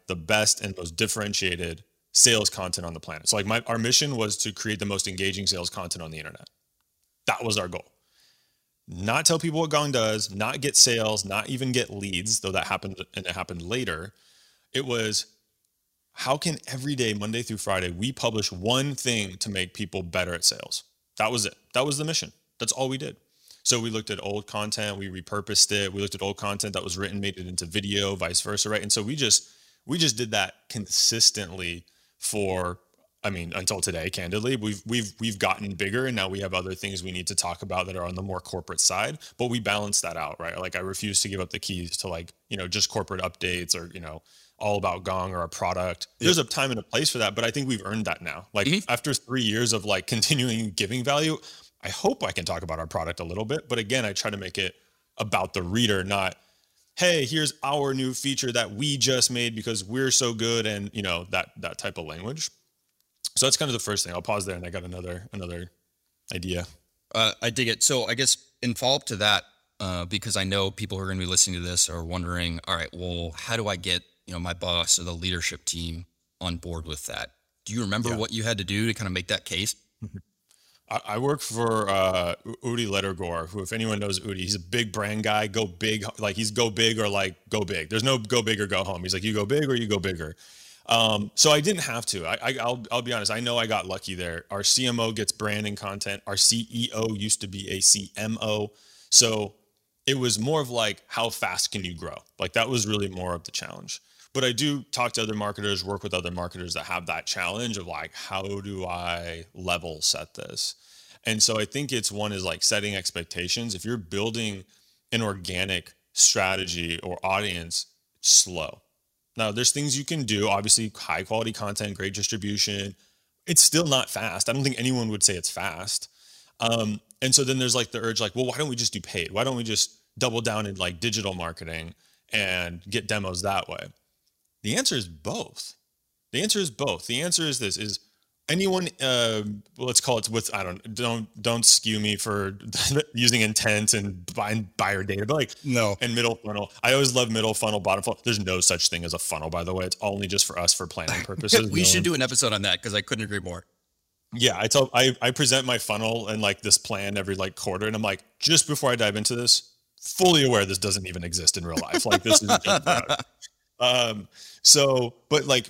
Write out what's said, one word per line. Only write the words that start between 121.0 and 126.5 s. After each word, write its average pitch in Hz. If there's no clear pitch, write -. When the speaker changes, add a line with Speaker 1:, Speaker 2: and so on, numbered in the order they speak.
Speaker 1:
quality 113
content, 101
great 98
distribution. 101
It's -
still 165
not 135
fast. 98
I 117
don't 135
think 135
anyone 123
would 101
say 98
it's 87
fast. 90